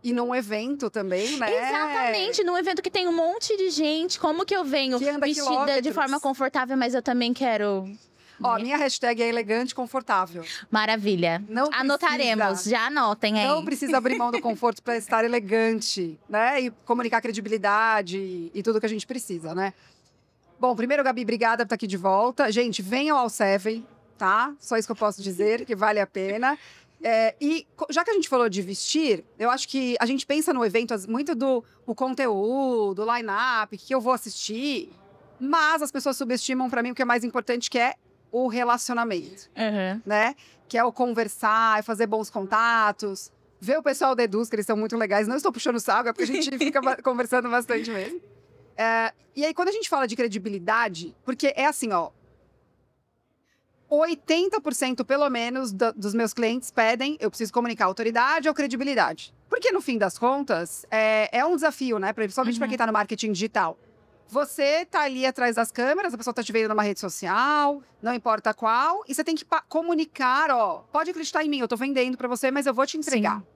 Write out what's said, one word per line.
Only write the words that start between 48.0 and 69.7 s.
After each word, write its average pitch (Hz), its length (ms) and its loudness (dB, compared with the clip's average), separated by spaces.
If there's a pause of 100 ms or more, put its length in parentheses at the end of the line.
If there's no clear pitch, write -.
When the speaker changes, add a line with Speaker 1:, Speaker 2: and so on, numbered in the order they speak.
Speaker 1:
É, 226 380 0 (220)
e 285 100 0
aí, 320 80 -2
quando 359 160 0
a - 20 0
gente 427 160 -4
fala 269 200 0
de 220 80 -6
credibilidade, 202 1080 -2
porque 277 320 0
é 269 120 0
assim, 254 260 -2
ó, 170 160 0 (1800)
oitenta 339 720 2
por 294 140 -4
cento, 254 320 -2
pelo 285 240 2
menos, 240 420 -2
da, 220 200 0
dos 208 220 -6
meus 226 200 0
clientes 240 380 -2
pedem, 240 480 0
eu 214 100 0
preciso 220 240 -6
comunicar 233 320 0
autoridade 233 600 0
ou 302 60 2
credibilidade. 262 800 -2 (160)
Porque, 480 220 2
no 359 80 2
fim 247 180 -2
das 196 200 0
contas, 240 760 -2
é, 220 460 2
é 269 80 2
um 349 100 2
desafio, 269 440 0
né? 196 120 0
Principalmente 226 460 -2
pra 262 80 0
Speaker 2:
Uhum. 226 40 -4
Speaker 1:
quem 220 80 -2
tá 233 80 2
no 226 80 0
marketing 214 380 0
digital. 190 460 -2 (500)
Você 285 580 0
tá 320 180 0
ali 262 220 0
atrás 247 300 0
das 233 160 0
câmeras, 294 420 0
a 233 40 -10
pessoa 233 160 -6
tá 233 100 -2
te 214 80 -6
vendo 220 160 2
numa 208 160 2
rede 208 160 -2
social, 277 840 0 (200)
não 233 120 -2
importa 214 400 0
qual, 269 540 2
e 269 80 -6
você 311 80 -2
tem 330 120 0
que - 100 -8
pa-, - 240 0
comunicar, 311 800 0